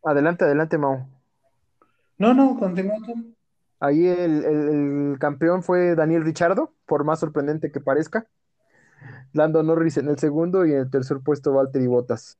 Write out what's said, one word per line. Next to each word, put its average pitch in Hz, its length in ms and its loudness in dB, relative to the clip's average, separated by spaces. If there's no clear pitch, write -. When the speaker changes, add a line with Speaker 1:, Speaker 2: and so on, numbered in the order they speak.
Speaker 1:
adelante, 156 400 2
adelante, 156 340 0
Mau. 135 280 -2
Speaker 2:
No, 220 140 4
no, 262 260 4
continúa 190 460 -2
tú. 233 300 -12
Speaker 1:
Ahí 147 260 2
el, 175 380 0
el, 151 240 0
el 135 60 -6
campeón 170 440 0
fue 180 320 2
Daniel 160 300 2
Ricciardo, 175 480 0
por 147 180 0
más 156 160 -2
sorprendente 151 520 -4
que 139 80 -6
parezca. 156 460 -2
Lando 156 300 2
Norris 160 340 2
en 143 120 -2
el 147 100 -2
segundo 170 480 0
y 151 60 2
en 139 60 2
el 131 120 -4
tercer 135 300 -2
puesto 139 320 -2
Valtteri 135 340 0
Bottas. 120 540 -2